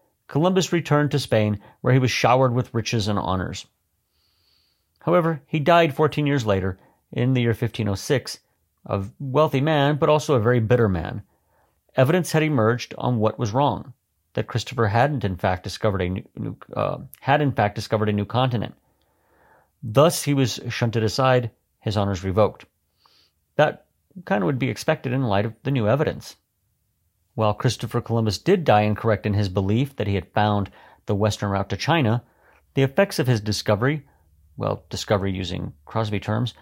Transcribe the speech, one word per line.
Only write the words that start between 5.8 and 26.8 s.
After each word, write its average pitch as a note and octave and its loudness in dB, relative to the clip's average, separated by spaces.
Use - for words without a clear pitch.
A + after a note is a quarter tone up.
fourteen D3+ 0
years C#3+ 0
later, F#2+ 0
in B2+ 0
the B2+ 2
year A#2 2
fifteen G#2+ -4
oh G2 -2
six, - -4
a G2 -4
wealthy C#3 0
man, D3 2
but D#3 0
also D3+ 2
a A#2+ 2
very A#2+ 2
bitter A2+ 2
man. F#2+ -4
Evidence D#3+ 2
had D#3 2
emerged B2 0
on B2 -2
what G#2+ 0
was G#2 -4
wrong, B2+ -2
that A#2+ -4
Christopher A#2+ -2
hadn't A#2+ 2
in F#2+ -2
fact F#2 -2
discovered F#2+ -2
a F2+ -2
new, F#2 -6
new, A2 -10
uh, G2+ -2
had D3+ 0
in C#3 0
fact G#2 0
discovered G#2+ -2
a G#2 0
new G#2 -2
continent. B2 -2
Thus, C3+ 2
he D3 0
was C3+ 2
shunted A#2 -2
aside, B2+ 2
his G#2 -4
honors G2 -2
revoked. G2 2
That - 0
kind G3+ -2
of F3+ -2
would C#3 -2
be B2 -2
expected - -4
in C3+ -2
light G#2 0
of A2+ -8
the C3 -6
new B2 0
evidence. B2+ -2